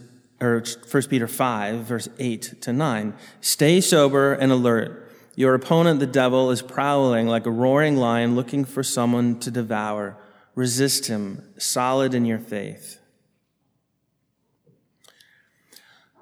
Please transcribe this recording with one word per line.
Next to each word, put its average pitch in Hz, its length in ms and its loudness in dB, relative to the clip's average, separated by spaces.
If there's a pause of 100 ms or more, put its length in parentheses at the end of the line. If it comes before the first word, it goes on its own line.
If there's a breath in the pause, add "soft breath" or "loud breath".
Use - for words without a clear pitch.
(400)
or 117 240 0
First - 460 -4
Peter 117 180 -2
five, 113 520 -4
verse 113 280 -6 (100)
eight 120 440 -8
to 123 100 -6
nine. 117 420 -2 (260 loud breath)
"Stay 165 400 4
sober 139 520 4
and 135 180 2
alert. 120 540 0 (320 loud breath)
Your 131 180 4
opponent, 165 460 2
the 139 60 0
devil, 127 440 2
is 123 120 -2
prowling 131 680 0
like 113 180 0
a 117 60 -2
roaring 139 440 2
lion 117 380 2
looking 131 300 -2
for 135 180 -6
someone 120 580 0
to 123 120 -8
devour. 107 640 -6 (400 loud breath)
Resist 127 500 0
him, 104 500 -8
solid 131 580 0
in 120 100 2
your 113 160 -2
faith." 104 580 -12 (3250 soft breath)